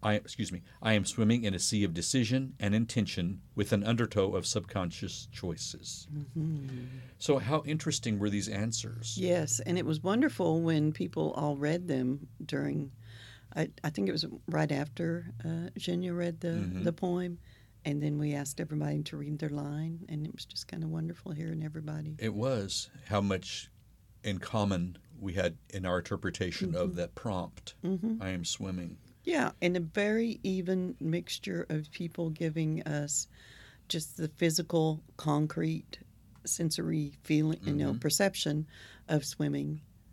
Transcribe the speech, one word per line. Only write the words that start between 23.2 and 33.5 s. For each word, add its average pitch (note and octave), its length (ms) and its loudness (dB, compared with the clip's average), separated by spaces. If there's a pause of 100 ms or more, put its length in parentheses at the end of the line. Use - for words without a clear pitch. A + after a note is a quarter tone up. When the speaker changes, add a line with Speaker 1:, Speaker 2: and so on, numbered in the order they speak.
Speaker 1:
much G2 480 0 (540)
in G2 160 0
common F#2+ 580 2 (220)
we G2 140 -4
had F2 240 2 (160)
in F#2+ 120 -4
our F2+ 140 2
interpretation F2+ 760 -2
of F2+ 140 2
Speaker 2:
Mm-hmm. F2 80 -2
Speaker 1:
that F2 180 -2
prompt, - 680 -4
Speaker 2:
Mm-hmm. G3 380 0
Speaker 1:
"I F#2+ 80 -2
am F2+ 160 -2
swimming." F2+ 520 -4 (260)
Speaker 2:
Yeah, D#4+ 280 2 (100)
and F3+ 160 2
a - 40 0
very G#3+ 640 0
even F#3 560 0
mixture E3+ 720 -2
of D#3 220 -2
people E3+ 380 -4
giving D#3+ 540 0
us D3 440 0 (600)